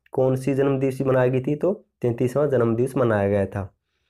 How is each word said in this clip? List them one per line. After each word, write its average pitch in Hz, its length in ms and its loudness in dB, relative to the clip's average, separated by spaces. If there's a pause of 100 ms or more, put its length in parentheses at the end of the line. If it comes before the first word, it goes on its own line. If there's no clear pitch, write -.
(120)
कौन 131 240 2
सी 131 180 -2
जन्मदिवस 135 480 0
मनाई 127 280 2
गई 131 100 0
थी? 147 160 -2
तो 170 160 0 (300)
तैंतीसवाँ 123 440 0
जन्मदिवस 120 500 0
मनाया 110 320 2
गया 101 180 0
था। 95 280 -8 (360)